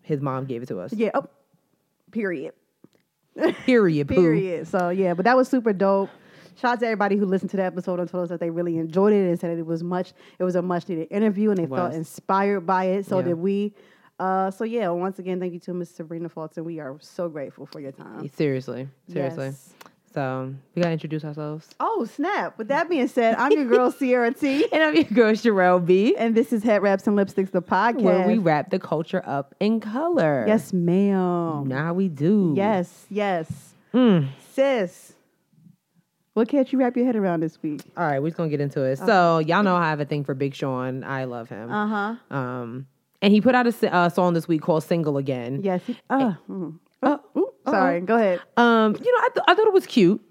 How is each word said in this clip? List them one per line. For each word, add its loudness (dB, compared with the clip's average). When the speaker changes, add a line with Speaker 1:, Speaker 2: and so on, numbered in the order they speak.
Speaker 1:
His -4
mom -4
gave -8
it -12
to -8
us. -10
Speaker 2:
Yeah. 0
Oh, -4
period. -6
<laughs> -2
Speaker 1:
Period, 4
poo. -2
Speaker 2:
Period. 2
So, -2
yeah, 0
but -2
that 4
was 4
super 0
dope. 0
Shout 0
out -6
to -2
everybody 0
who 0
listened -2
to -4
the 0
episode -4
and -4
told -4
us -8
that -8
they -4
really -4
enjoyed 2
it 2
and 0
said -4
that -4
it -6
was -4
much, -4
it -2
was 0
a 2
much -2
needed -6
interview 0
and 2
they 0
Speaker 1:
It -6
Speaker 2:
felt -2
Speaker 1:
was. -6
Speaker 2:
inspired -2
by 0
it. -2
So -2
Speaker 1:
Yeah. 0
Speaker 2:
did 0
we. -2
Uh, 0
so -8
yeah, -2
once -4
again, -6
thank -6
you -12
to -12
Mister -10
Sabrina -10
Fulton. -12
We -10
are -12
so -8
grateful -12
for -16
your -12
time. -14
Speaker 1:
Seriously. -4
Seriously. -6
Speaker 2:
Yes. -14
Speaker 1:
So -6
we -2
gotta 0
introduce -6
ourselves. -12
Speaker 2:
Oh, -2
snap. -6
With -10
that 0
being 0
said, 4
I'm 2
your 4
girl, 4
Speaker 1:
<laughs> -10
Speaker 2:
Sierra 2
T. 2
Speaker 1:
And 4
I'm 2
your 6
girl, 4
Sherelle 4
B. 4
Speaker 2:
And 0
this 2
is 0
Head 4
Wraps 2
and 2
Lipsticks, 0
the -2
podcast. 0
Speaker 1:
Where 4
we 2
wrap 2
the -2
culture -4
up -6
in 0
color. 0
Speaker 2:
Yes, 0
ma'am. 0
Speaker 1:
Now -4
we 0
do. 2
Speaker 2:
Yes, -2
yes. -2
Speaker 1:
Mm. 4
Speaker 2:
Sis, -2
what 2
can't 0
you 0
wrap 0
your 2
head 0
around 0
this -6
week? -6
Speaker 1:
All -2
right, 0
we're -2
just -8
gonna -2
get -2
into -2
it. -2
Speaker 2:
Okay. -4
Speaker 1:
So 4
y'all 2
know 2
I 0
have -4
a -2
thing -4
for -4
Big -4
Sean. -6
I -6
love -10
him. -12
Speaker 2:
Uh-huh. -6
Speaker 1:
Um, -8
and 6
he 6
put 4
out 4
a 0
si-, -2
uh, 4
song 2
this -2
week 0
called 0
Single -2
Again. -4
Speaker 2:
Yes. -2
He, -8
uh, -2
Speaker 1:
And 0
Speaker 2:
mm. -10
Oh, 0
ooh, 0
Speaker 1:
uh-oh. -2
Speaker 2:
sorry. 2
Go 0
ahead. 2
Speaker 1:
Um, 4
you 2
know, 4
I, 2
th-, -2
I 2
thought 2
it 2
was 4
cute. 2